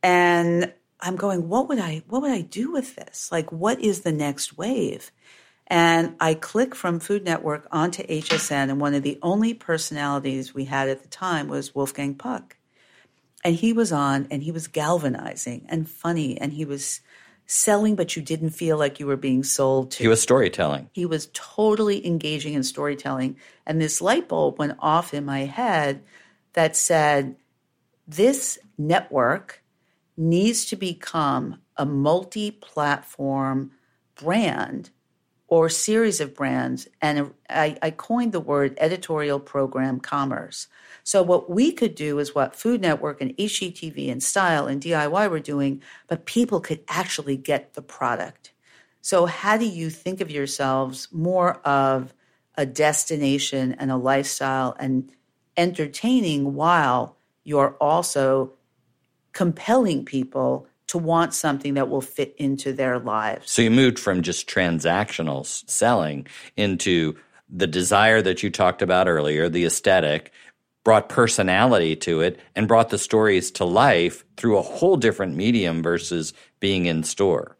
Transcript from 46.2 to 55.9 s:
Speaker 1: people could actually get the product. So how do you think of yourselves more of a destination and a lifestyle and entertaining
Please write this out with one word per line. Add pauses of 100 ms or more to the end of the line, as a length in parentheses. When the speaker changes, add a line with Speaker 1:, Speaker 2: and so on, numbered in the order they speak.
Speaker 1:
people
could
actually
get
the
product. (480)
So
how
do
you
think
of
yourselves
more (120)
of (400)
a
destination
and
a
lifestyle
and (460)
entertaining